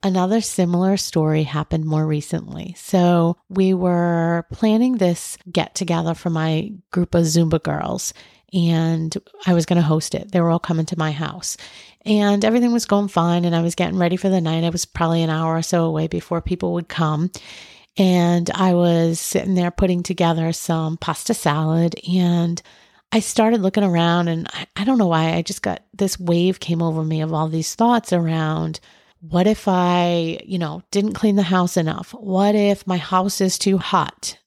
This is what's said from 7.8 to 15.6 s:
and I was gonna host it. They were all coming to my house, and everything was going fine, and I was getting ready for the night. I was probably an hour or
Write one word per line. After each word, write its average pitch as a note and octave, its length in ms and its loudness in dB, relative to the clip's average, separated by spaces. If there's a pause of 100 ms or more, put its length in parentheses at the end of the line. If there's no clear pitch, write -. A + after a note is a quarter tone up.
and E3 640 0 (300)
I F3+ 80 4
was E3 100 2
gonna F3 160 2
host D#3 320 0
it. - 180 -8
They F3+ 100 2
were E3+ 100 2
all E3+ 80 2
coming D#3+ 280 -2
to E3 120 -6
my D#3 120 -2
house, D3+ 460 -8 (480)
and G#3 400 2
everything A#3+ 260 2
was A#3 140 0
going G3+ 220 2
fine, F3 380 2
and E3+ 100 0
I E3 80 2
was E3+ 100 0
getting F3+ 240 -2
ready F3+ 180 2
for F#3+ 140 -2
the F#3 120 2
night. E3 220 0
I E3+ 60 0
was E3+ 160 -4
probably E3 380 0
an D#3+ 80 0
hour D#3+ 260 -2
or E3 60 -2